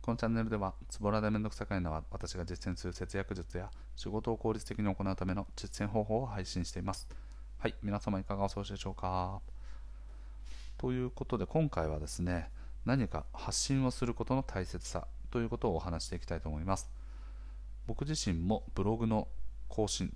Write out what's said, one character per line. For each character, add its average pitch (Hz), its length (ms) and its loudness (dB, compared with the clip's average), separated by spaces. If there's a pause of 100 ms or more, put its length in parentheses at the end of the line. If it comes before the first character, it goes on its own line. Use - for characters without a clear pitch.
こ - 80 0
の 113 80 2
チ 117 80 2
ャ - 20 4
ン 113 60 4
ネ 113 100 4
ル 110 60 0
で 110 60 4
は、 95 180 2 (160)
ズ - 80 -8
ボ 104 120 4
ラ 107 120 4
で 107 80 4
め 107 80 4
ん 107 40 2
ど 107 60 0
く 104 60 -4
さ - 100 -4
が 98 140 0
り 90 40 2
な 80 280 0
私 - 260 -4
が 90 80 -2
実 90 260 -2
践 90 60 0
す - 100 -6
る 87 60 0
節 - 240 -4
約 98 180 0
術 90 220 -6
や、 92 140 -4 (260)
仕 - 140 -4
事 107 200 0
を 113 60 2
効 110 160 2
率 107 140 -2
的 - 140 -4
に 101 140 4
行 98 160 2
う 92 60 2
た 95 80 0
め 92 80 2
の 98 140 0 (100)
実 - 300 -2
践 - 20 0
方 107 160 4
法 110 140 2
を 131 80 2
配 101 180 -2
信 87 220 0
し - 40 -6
て 92 100 -4
い - 20 -2
ま 98 100 0
す。 - 160 -6 (480)
は - 100 -2
い、 110 160 2
皆 101 160 2
様 101 220 2
い 92 40 -4
か 101 120 0
が 98 80 4
お 98 60 4
過 - 60 -4
ご 101 80 -2
し - 40 -6
で 101 80 -4
し - 100 -4
ょ 101 40 0
う 92 40 -6
か？ 92 460 0 (1400)
と 127 160 0
い 127 100 2
う 123 80 0
こ - 140 -4
と 123 140 2
で、 95 80 2
今 160 240 4
回 80 180 2
は 76 100 0
で 76 100 -2
す - 120 -6
ね、 87 300 2 (340)
何 123 240 4
か - 240 -2
発 - 260 -2
信 135 280 4
を 127 40 6
す - 140 0
る 120 80 2
こ 113 140 0
と 127 80 2
の 135 80 4
大 92 240 -2
切 - 200 -6
さ - 220 -4 (220)
と - 80 0
い 117 80 4
う - 20 -2
こ 117 80 0
と 117 140 2
を 90 60 2
お - 20 2
話 85 260 0
し - 40 -6
て - 80 -4
い 87 40 -4
き - 60 -6
た 85 100 0
い 80 60 -4
と 80 80 -2
思 78 100 -2
い 82 60 0
ま 95 100 4
す。 - 140 -6 (960)
僕 113 180 -2
自 151 260 0
身 85 100 4
も 92 240 2 (100)
ブ 98 100 2
ロ 110 140 4
グ 117 80 4
の 110 220 4 (400)
更 107 200 4
新 - 280 2